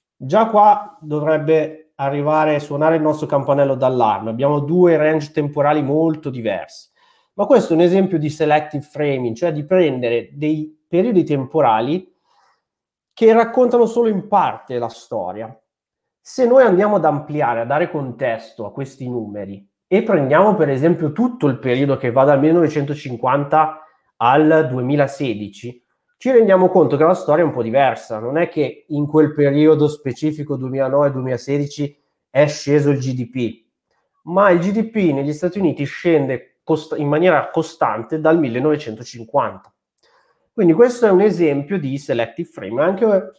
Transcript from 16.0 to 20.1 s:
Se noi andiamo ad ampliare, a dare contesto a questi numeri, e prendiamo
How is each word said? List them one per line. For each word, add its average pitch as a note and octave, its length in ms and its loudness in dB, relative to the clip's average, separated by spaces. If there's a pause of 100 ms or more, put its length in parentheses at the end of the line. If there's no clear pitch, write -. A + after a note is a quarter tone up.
Se - 260 -2
noi B3+ 180 6
andiamo G#3 320 2
ad D#3+ 80 0
ampliare, C#3+ 560 -2
a A#2 40 -4
dare D3+ 260 -2
contesto B2 760 -8
a G2+ 80 -12
questi C3+ 360 -12
numeri, G2+ 600 -10 (180)
e F#3 160 2
prendiamo E3 520 2